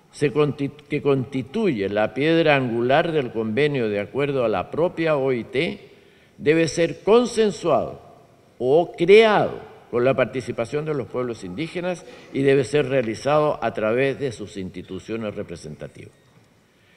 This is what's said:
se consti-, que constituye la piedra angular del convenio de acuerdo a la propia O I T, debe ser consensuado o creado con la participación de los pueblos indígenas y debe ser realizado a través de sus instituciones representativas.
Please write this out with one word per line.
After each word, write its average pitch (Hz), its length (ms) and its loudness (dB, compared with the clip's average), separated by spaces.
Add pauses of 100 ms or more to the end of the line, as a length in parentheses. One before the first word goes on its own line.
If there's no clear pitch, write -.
(100)
se 143 220 -2
consti-, 143 400 0 (160)
que 147 140 -4
constituye 139 880 -2
la 104 240 0
piedra 156 420 4
angular 131 560 2
del 135 180 -2
convenio 113 600 0
de 101 100 -2
acuerdo 135 440 -2
a 110 40 0
la 92 220 -2
propia 160 460 0
O 135 160 0
I 117 120 -2
T, 180 460 -6 (480)
debe 160 280 4
ser 160 340 -2
consensuado 185 1000 2 (580)
o 151 380 2
creado 180 640 6 (300)
con 120 160 0
la 131 80 4
participación 120 720 -4
de 156 80 -4
los 117 140 -6
pueblos 120 360 -6
indígenas 165 640 -6 (260)
y 135 80 -2
debe 139 240 4
ser 143 240 0
realizado 135 760 0
a 113 120 -4
través 117 440 0
de 135 140 -4
sus 101 240 -14
instituciones 95 800 -8
representativas. 78 800 -14 (840)